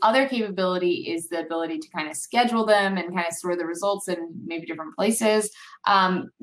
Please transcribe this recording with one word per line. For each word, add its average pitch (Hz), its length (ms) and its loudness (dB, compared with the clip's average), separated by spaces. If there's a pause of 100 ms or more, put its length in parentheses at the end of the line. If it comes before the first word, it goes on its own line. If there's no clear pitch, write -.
other 262 260 6
capability 185 840 0
is 165 180 -6
the 170 100 -4
ability 165 380 -4
to 156 140 -10
kind 156 180 -6
of 156 80 -10
schedule 233 480 2
them 196 320 4
and 175 180 -4
kind 175 100 0
of 170 80 -4
store 175 220 -2
the 175 100 -2
results 196 440 -2
in 170 80 -2 (280)
maybe 165 200 -8
different 160 300 -10
places. 214 540 2 (360)
Um, 190 460 2 (120)